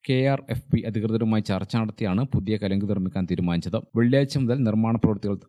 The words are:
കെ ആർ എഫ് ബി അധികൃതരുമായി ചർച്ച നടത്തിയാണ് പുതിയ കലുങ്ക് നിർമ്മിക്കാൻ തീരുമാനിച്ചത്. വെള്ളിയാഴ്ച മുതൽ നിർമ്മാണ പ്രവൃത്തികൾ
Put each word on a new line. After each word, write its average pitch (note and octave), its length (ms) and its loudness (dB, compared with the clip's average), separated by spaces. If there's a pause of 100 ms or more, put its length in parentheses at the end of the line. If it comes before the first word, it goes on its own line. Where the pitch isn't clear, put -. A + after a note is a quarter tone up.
കെ C3 100 2 (140)
ആർ C3+ 80 0 (140)
എഫ് - 180 -6
ബി A#2+ 80 2 (100)
അധികൃതരുമായി A2 580 0
ചർച്ച F#2+ 320 -2
നടത്തിയാണ് G#2+ 420 -2 (120)
പുതിയ G#2+ 280 0
കലുങ്ക് G2 300 0
നിർമ്മിക്കാൻ F#2 400 -2
തീരുമാനിച്ചത്. F2 460 0 (200)
വെള്ളിയാഴ്ച C3+ 460 4
മുതൽ A#2+ 140 0 (100)
നിർമ്മാണ A2 360 2
പ്രവൃത്തികൾ G2+ 320 0 (120)